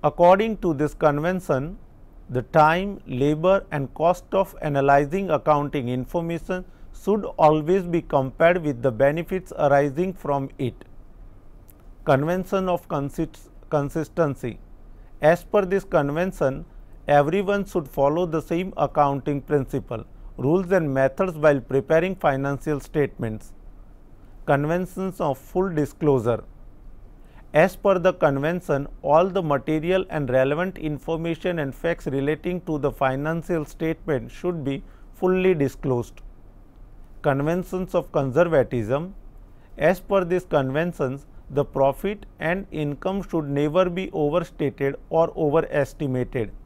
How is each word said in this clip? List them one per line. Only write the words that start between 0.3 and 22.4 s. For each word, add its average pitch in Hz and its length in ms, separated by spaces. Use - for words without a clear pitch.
to 175 140
this 143 220
convention, 156 840
the 123 120
time, 170 680
labor 151 640
and 139 220
cost 175 380
of 190 300
analyzing 143 680
accounting 143 580
information 165 760
should 202 220
always 156 440
be 170 200
compared 165 600
with 131 200
the 131 100
benefits 156 680
arising 147 540
from 139 360
it. 123 160
Convention 175 640
of 175 180
consist-, 147 600
consistency. 143 880
As 160 200
per 208 220
this 185 200
convention, 151 800
everyone 180 560
should 170 240
follow 156 380
the 160 160
same 175 340
accounting 143 640
principle, 135 640
rules 175 340
and 165 220
methods 135 460
while 147 220
preparing 160 540
financial 139 640